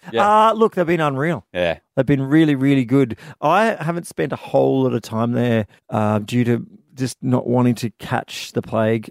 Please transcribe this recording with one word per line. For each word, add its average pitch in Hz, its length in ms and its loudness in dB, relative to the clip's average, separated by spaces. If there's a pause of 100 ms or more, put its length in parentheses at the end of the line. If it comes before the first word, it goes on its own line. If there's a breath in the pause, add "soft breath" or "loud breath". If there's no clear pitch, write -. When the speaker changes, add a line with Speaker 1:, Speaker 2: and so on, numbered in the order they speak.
(120 loud breath)
Speaker 1:
Yeah. 214 360 4
Speaker 2:
Uh, 220 40 2
look, 220 220 0
they've 175 120 0
been 170 140 0
unreal. 143 540 -2
Speaker 1:
Yeah. 85 240 0 (160)
Speaker 2:
They've 135 100 0
been 135 180 2
really, 151 320 4
really 135 300 2
good. 123 320 2 (240 loud breath)
I 196 420 2
haven't 170 240 -4
spent 151 260 -6
a 139 40 -8
whole 135 460 0
lot 127 100 0
of 120 100 -2
time 117 300 -2
there, 120 340 0 (220 soft breath)
uh, 107 300 0
due 120 260 0
to 120 220 -2 (280)
just 127 280 -8
not 123 240 0
wanting 123 300 2
to 117 220 -6
catch - 540 -8
the 120 100 -4
plague 113 480 -2